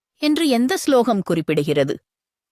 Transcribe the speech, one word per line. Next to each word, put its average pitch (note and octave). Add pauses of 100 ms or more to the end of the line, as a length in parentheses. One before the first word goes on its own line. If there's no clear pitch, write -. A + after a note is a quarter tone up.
(180)
என்று D4+
எந்த C4
ஸ்லோகம் A#3+
குறிப்பிடுகிறது? D3 (560)